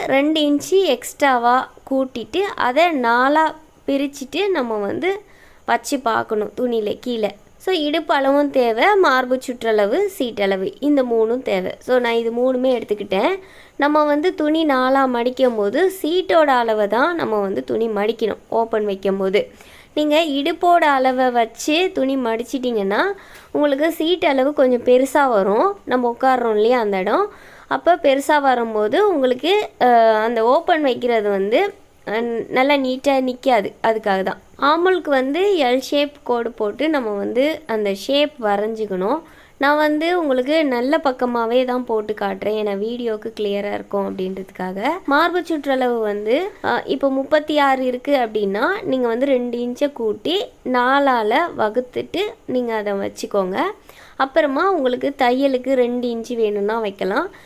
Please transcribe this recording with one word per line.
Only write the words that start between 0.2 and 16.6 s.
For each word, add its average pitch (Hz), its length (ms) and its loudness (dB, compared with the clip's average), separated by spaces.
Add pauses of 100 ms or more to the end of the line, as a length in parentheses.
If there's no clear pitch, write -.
இன்ச்சு 294 440 2
எக்ஸ்ட்ராவா 254 880 0 (180)
கூட்டிட்டு 262 480 -4
அதை 320 640 0
நாலா 269 540 2 (320)
பிரிச்சுட்டு 277 640 -2
நம்ம 254 260 -2
வந்து 233 460 -4 (440)
வச்சு 233 320 -2
பார்க்கணும் 220 580 -2
துணியில 233 440 -2
கீழே. 226 300 -4 (260)
So, - 180 -4
இடுப்பு 311 400 -2
அளவும் 277 360 2
தேவை, 240 340 2 (120)
மார்பு 262 440 2
சுற்றளவு, 226 680 0
சீட் 240 320 -6
அளவு, 196 400 -2
இந்த 285 220 2
மூணும் 233 400 0
தேவை. 190 360 -2
So, 254 200 0
நான் 240 160 0
இது 233 180 0
மூணுமே 254 340 0
எடுத்துக்கிட்டேன். 226 720 0 (380)
நம்ம 302 280 2
வந்து 302 300 0
துணி 311 320 0
நாலா 262 400 2
மடிக்கும் 247 500 0
போது 247 360 0 (100)
சீட்டோட 339 440 2
அளவை 226 400 2